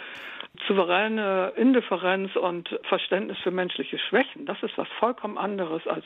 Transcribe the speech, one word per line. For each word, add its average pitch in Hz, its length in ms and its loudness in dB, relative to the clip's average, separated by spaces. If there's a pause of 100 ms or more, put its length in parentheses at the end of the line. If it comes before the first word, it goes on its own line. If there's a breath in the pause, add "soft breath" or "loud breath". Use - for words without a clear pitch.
(680 loud breath)
souveräne 190 880 2
Indifferenz 190 800 4
und 175 440 -2 (100)
Verständnis 196 500 0
für 185 120 0
menschliche 180 480 -2
Schwächen, - 460 0
das 196 180 -6
ist 214 140 -6
was - 100 -2 (120)
vollkommen 214 380 -6
anderes 180 500 -4
als 202 180 -4